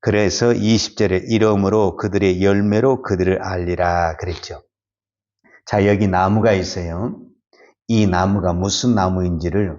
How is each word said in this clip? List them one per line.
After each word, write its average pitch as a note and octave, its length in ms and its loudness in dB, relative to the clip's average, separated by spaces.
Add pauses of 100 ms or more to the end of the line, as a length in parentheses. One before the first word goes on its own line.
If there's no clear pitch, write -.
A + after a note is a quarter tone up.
그래서 G#2+ 520 2
이십 G#2+ 440 0
절에 F#2 200 2 (120)
"이러므로 G#2 680 2
그들의 F#2+ 480 0
열매로 G#2 580 2
그들을 F#2 400 -2
알리라." F2 760 -2
그랬죠. - 440 -10 (1040)
자, G2+ 200 2
여기 G2+ 200 2
나무가 G2 460 2
있어요. F2+ 680 -4 (680)
이 A2 200 2
나무가 F#2 480 0
무슨 G2+ 400 -2
나무인지를 F#2 840 -2